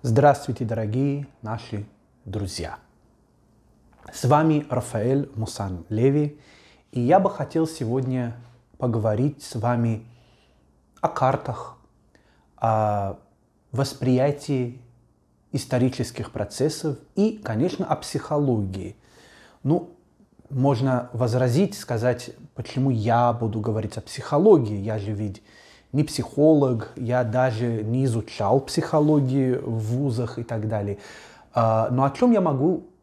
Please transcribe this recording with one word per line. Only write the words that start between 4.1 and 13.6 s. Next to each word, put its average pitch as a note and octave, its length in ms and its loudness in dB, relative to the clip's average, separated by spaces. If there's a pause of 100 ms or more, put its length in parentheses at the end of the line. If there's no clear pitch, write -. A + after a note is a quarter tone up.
С - 140 -4
вами D3+ 420 4
Рафаэль B2 680 0
Мусан G2 540 -6
Леви, C#3 500 2 (540)
и B2 80 -4
я D3 180 6
бы F#3+ 120 4
хотел D#3+ 360 -2
сегодня B2+ 720 -4 (400)
поговорить A#2 680 0
с - 120 -16
вами A#2 520 0 (920)
о D#3+ 80 0
картах, - 720 -2 (800)
о G#2+ 580 0 (560)